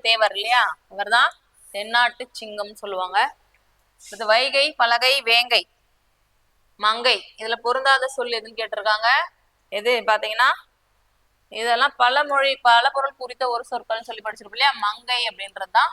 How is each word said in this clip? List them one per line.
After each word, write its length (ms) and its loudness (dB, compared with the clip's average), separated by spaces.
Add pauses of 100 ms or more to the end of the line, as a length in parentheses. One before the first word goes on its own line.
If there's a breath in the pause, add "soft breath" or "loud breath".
தேவர் 320 2
இல்லையா? 260 2 (280)
இவர்தான் 380 2 (440)
தென்னாட்டு 500 -2 (160)
சிங்கம் 400 -10
சொல்லுவாங்க. 380 -4 (840)
அடுத்து 300 -12
வைகை, 340 2 (140)
பலகை, 320 2 (160)
வேங்கை, 340 2 (1200)
மங்கை. 320 2 (240)
இதுல 240 -6
பொருந்தாத 520 2
சொல் 220 -4
எதுன்னு 220 -12
கேட்டிருக்காங்க. 480 -2 (680)
எது 160 0 (160)
பாத்தீங்கன்னா 400 2 (1080)
இதெல்லாம் 420 0
பல 280 4
மொழி, 220 2 (160)
பல 160 8 (100)
பொருள் 280 -4
குறித்த 220 -8 (100)
ஒரு 160 -6
சொற்கள்னு 380 -6
சொல்லி 180 -14
படிச்சிருப்போம் 320 -12
இல்லையா? 140 4 (120)
மங்கை 340 -4 (120)
அப்படின்றது 480 -8
தான் 140 4